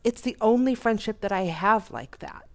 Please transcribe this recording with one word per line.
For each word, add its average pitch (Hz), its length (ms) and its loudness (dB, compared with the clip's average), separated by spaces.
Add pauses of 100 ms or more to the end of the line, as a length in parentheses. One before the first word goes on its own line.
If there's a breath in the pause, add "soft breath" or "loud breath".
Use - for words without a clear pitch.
it's 233 180 0
the - 200 -6
only 247 340 4
friendship 220 460 -2
that 196 100 -4
I 190 120 0
have 185 460 2
like - 300 -14
that. - 360 -16